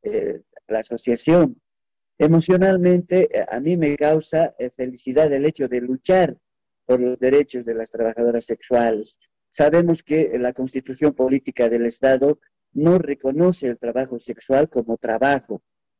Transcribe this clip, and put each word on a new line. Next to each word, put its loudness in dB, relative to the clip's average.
eh, -6
la -4
asociación. 0
Emocionalmente, 2
eh, -2
a -6
mí -2
me 0
causa, 0
eh, -6
felicidad -2
el 0
hecho -4
de -4
luchar 0
por 2
los -2
derechos 2
de -4
las -8
trabajadoras -2
sexuales. -2
Sabemos 2
que, 0
eh, -2
la -2
Constitución -4
Política 0
del 0
Estado 0
no 2
reconoce -2
el -4
trabajo -6
sexual -2
como -4
trabajo, -2